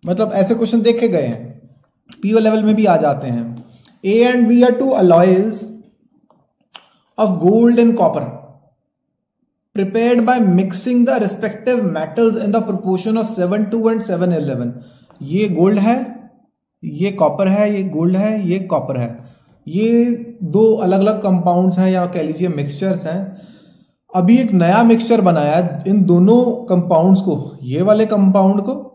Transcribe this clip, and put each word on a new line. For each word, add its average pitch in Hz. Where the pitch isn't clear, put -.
मतलब, 185
ऐसे 196
क्वेश्चन 226
देखे 233
गए 170
हैं, 117
पीओ 214
लेवल 220
में 214
भी 214
आ 175
जाते 143
हैं। 117
"A 202
and 247
B 240
are 247
two 269
alloys 185
of 214
gold 233
and 233
copper 156
prepared 233
by 247
mixing 196
the 262
respective 220
metals 214
in 208
the 226
proportion 185
of 226
seven 180
to 226
one 226
seven 180
eleven।" 127
ये 170
gold 185
है, 226
ये 175
copper 175
है, 208
ये 196
gold 165
है, 214
ये 170
copper 143
है। 117
ये 226
दो 170
अलग-अलग 196
compounds 180
हैं 185
या 180
कह 175
लीजिए 160
mixtures 165
हैं। 185
अभी 185
एक 240
नया 185
mixture 233
बनाया 156
है 170
इन 196
दोनों 190
compounds 175
को, 156
ये 131
वाले 214
compound 196
को 254